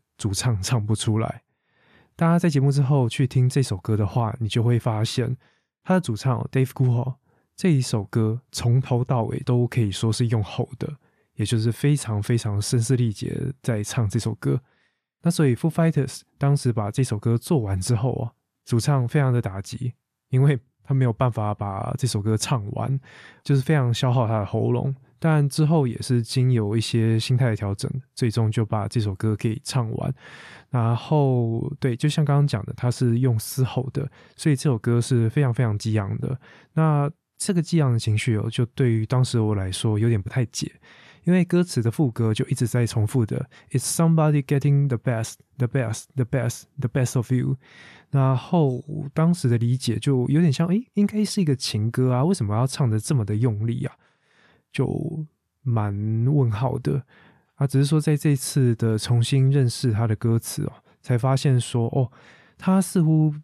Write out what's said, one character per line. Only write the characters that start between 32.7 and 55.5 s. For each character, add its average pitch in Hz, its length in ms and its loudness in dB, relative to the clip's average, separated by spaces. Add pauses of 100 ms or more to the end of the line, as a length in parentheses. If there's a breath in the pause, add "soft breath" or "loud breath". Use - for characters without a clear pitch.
它 123 140 -2
是 120 300 2
用 127 180 2
嘶 - 260 -4
吼 127 280 -2
的， 139 160 -4 (280 loud breath)
所 156 160 2
以 - 20 2
这 127 100 -2
首 127 140 2
歌 120 220 0
是 117 300 2
非 147 120 0
常 127 100 2
非 127 120 0
常 107 140 0
激 110 160 -4
昂 107 240 -2
的。 127 200 -4 (360 loud breath)
那 151 360 2 (260)
这 - 180 -2
个 175 80 2
激 165 160 0
昂 135 140 4
的 117 60 2
情 107 180 0
绪 110 200 0
哦， 107 140 -4
就 120 160 0
对 123 260 0
于 110 140 0
当 127 180 2
时 120 160 0
我 107 140 2
来 95 180 -2
说 107 260 0
有 113 100 2
点 113 120 2
不 - 80 -8
太 127 180 -2
解， - 240 -8 (540 loud breath)
因 170 80 2
为 180 120 4
歌 175 200 2
词 156 160 -4
的 113 100 0
副 135 200 0
歌 110 240 0
就 - 120 -2
一 - 80 -2
直 127 120 0
在 120 200 0
重 107 200 0
复 120 180 0
的， 127 240 -4 (220 loud breath)
“It's - 240 -2
somebody 156 480 4
getting 143 460 2
the 123 100 -2
best, 113 360 -4 (220)
the 123 100 0
best, 117 380 -4 (100)
the 131 100 -2
best, 120 400 -4 (140)
the 131 100 -2
best 127 280 -2
of 127 160 -2
you。” 131 240 0 (540 loud breath)
然 135 260 2
后 139 460 0 (320)
当 165 180 4
时 156 160 0
的 117 80 4
理 120 200 0
解 117 220 -2
就 127 300 0
有 143 120 2
点 170 120 4
像， 165 160 0
诶， 208 260 0
应 208 120 2
该 214 180 -2
是 202 160 -2
一 185 40 2
个 143 120 2
情 110 340 -2
歌 127 220 2
啊， 127 120 2
为 185 100 2
什 127 100 -2
么 104 100 -2
要 120 120 2
唱 135 220 0
得 110 100 2
这 127 160 -2
么 117 100 2
的 104 120 -2
用 110 300 0
力 120 180 -4
啊？ - 100 -8 (800 soft breath)
就 156 540 -4 (360)